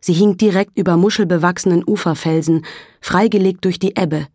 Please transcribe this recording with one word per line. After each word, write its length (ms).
Sie 120
hing 240
direkt 420
über 180
muschelbewachsenen 880
Uferfelsen, 800
freigelegt 640
durch 140
die 180
Ebbe. 380